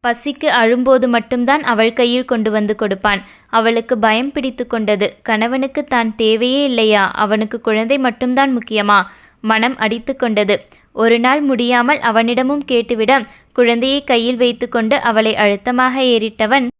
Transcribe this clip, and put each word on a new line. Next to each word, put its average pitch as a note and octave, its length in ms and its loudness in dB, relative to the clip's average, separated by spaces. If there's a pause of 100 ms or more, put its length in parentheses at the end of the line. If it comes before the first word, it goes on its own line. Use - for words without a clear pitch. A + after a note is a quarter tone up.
பசிக்கு B3 380 -4
அழும்போது B3 600 2
மட்டும்தான் B3 560 0
அவள் A3+ 300 0
கையில் B3 320 0
கொண்டு A3 260 -2
வந்து G#3+ 240 -2
கொடுப்பான். G3 480 -2 (260)
அவளுக்கு A3+ 480 0
பயம் A3+ 340 0
பிடித்து B3+ 360 -6
கொண்டது. G#3 560 -2
கணவனுக்கு C4 600 -2
தான் A#3 320 -2
தேவையே A#3 480 0
இல்லையா? A3 480 2
அவனுக்கு G#3+ 500 -2
குழந்தை A3+ 360 0
மட்டும்தான் B3+ 600 0
முக்கியமா? G#3 460 0 (380)
மனம் A3 360 0
அடித்து A#3 380 -4
கொண்டது. G#3+ 500 0 (300)
ஒரு A#3 240 2
நாள் B3+ 220 2
முடியாமல் B3 580 0
அவனிடமும் B3 720 0
கேட்டுவிட, A#3 540 0 (280)
குழந்தையை B3 500 2
கையில் A#3+ 320 0
வைத்துக்கொண்டு A#3+ 600 0
அவளை A3 400 0
அழுத்தமாக B3 680 0
ஏறிட்டவன் A3+ 680 0 (120)